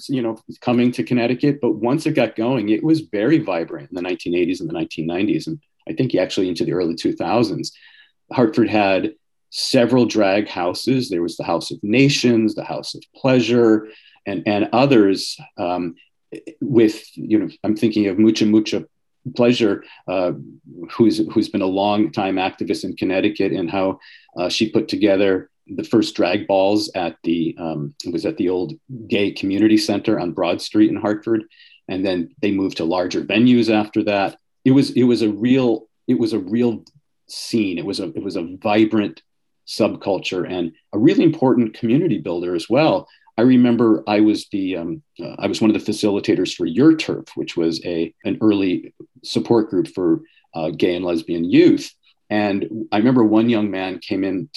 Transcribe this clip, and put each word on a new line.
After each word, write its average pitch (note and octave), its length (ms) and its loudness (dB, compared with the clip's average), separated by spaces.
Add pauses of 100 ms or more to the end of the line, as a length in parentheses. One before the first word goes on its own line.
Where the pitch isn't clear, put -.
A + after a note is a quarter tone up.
you C3+ 140 -4
know, A2+ 160 -6 (240)
coming B2 300 2
to B2 120 -4
Connecticut, B2+ 560 0
but A2 160 0
once A#2+ 300 -2
it E3 80 0
got B2 220 0
going, A#2 340 -2
it A2 140 0
was D#3 180 2
very A#2+ 380 0
vibrant E2 500 -6
in F2 60 -14
the F2+ 60 -6
nineteen F2+ 340 -4
eighties F2+ 260 0
and E2 80 -8
the E2+ 40 -8
nineteen D#2+ 340 -6
nineties, F2+ 400 -2
and D#2+ 120 -8 (300)
I - 40 -8
think B2+ 200 -2
actually F#2 360 0
into F2 160 -4
the E2 80 -2
early E2+ 220 -2
two E2 180 -2
thousands. F#2 580 -2 (600)
Hartford A2+ 380 2
had G2 460 0 (360)
several A#2+ 540 2
drag G#2+ 420 2
houses. G2 600 -4
There F2 120 -2
was E2+ 160 -4
the E2+ 60 -8
House F2 280 -4
of - 100 -12
Nations, A#2 720 2
the - 80 -8
House - 300 -10
of - 80 -18 (140)
Pleasure, A#2+ 720 4 (380)
and, F#2+ 200 -6
and G#2 280 0
others, A2+ 640 4 (200)
um, F2 380 -4 (640)
with, A2+ 460 2 (100)
you G#2+ 240 0
know, F#2 80 -2 (160)
I'm G#2+ 140 -2
thinking G#2 300 0
of F#2+ 120 0
Mucha A2 260 4
Mucha G#2+ 400 2 (480)
Pleasure, A#2+ 520 0 (240)
uh, F2+ 240 -2 (580)
who's, G#2+ 280 2 (120)
who's G#2+ 160 0
been G#2 140 -4
a F#2 60 -2
long G#2 440 0
time F#2+ 240 -2
activist F#2+ 480 -4
in F#2+ 140 -8
Connecticut, F#2+ 560 -2
and F2 180 -4
how, F#2+ 280 -2 (380)
uh, F2 120 -4
she A2 200 -2
put - 200 -2
together F#2+ 600 0 (180)
the F#2 180 -10
first G#2+ 300 0
drag F#2 320 -2
balls G2 460 2
at E2+ 300 -4
the, E2 340 -2
um, D#2 460 -8
it - 80 -8
was E2 140 -4
at E2 100 -4
the F2+ 140 -2
old F2+ 240 -4 (340)
gay G2+ 240 0
community G#2 460 2
center G#2+ 420 -2
on F2 140 -4
Broad F2 280 -2
Street G#2+ 300 2
in G2+ 60 -4
Hartford. A2 480 -2 (420)
And F#2+ 180 -4
then F2+ 360 -4
they G2+ 100 0
moved F#2+ 260 -2
to - 60 -4
larger F2+ 380 -2
venues A2+ 520 4
after G#2+ 300 0
that. G2+ 340 -2 (280)
It C3+ 60 6
was, C3+ 200 4
it A#2+ 120 2
was A#2+ 180 4
a G#2+ 100 2
real, A#2+ 560 0 (200)
it B2 120 2
was A2 140 0
a G#2+ 60 -2
real A2 440 -2 (440)
scene. G2 500 -4
It E2+ 80 -8
was G2 160 -6
a, F#2+ 80 -6
it G2+ 120 -10
was F#2+ 140 -8
a F2+ 220 -8
vibrant G#2+ 640 0 (460)
subculture F#2 800 -4
and F2+ 240 -6 (220)
a G2+ 60 -4
really F3 240 4
important B2+ 500 2
community B2 460 0
builder F2 340 -4
as E2 160 -6
well. A#2 380 2 (280)
I A2+ 60 0
remember A#2+ 640 4
I G#2 140 2
was G#2+ 320 2
the, F#2 260 -4
um, E2 240 -8 (180)
uh, E2+ 200 -14
I G2+ 80 -2
was G#2 120 -4
one A2 160 4
of - 80 -2
the - 80 -4
facilitators A2+ 640 0
for F3 120 -4
Your D3+ 280 6
Turf, - 380 -6
which - 240 -8
was E2 260 -2
a, E2 300 -4 (100)
an G2 180 -4
early G2 520 2 (300)
support A2 480 0
group F2+ 160 0
for, E2 340 -2 (320)
uh, D#2+ 160 -6
gay F2 260 0
and F2 80 -4
lesbian E2+ 400 -4
youth. C3+ 480 2 (380)
And G2+ 600 -4
I G#2 60 0
remember B2 260 4
one A2+ 260 4
young G#2 220 0
man F#2 280 -6
came G2 240 -4
in F#2+ 340 -4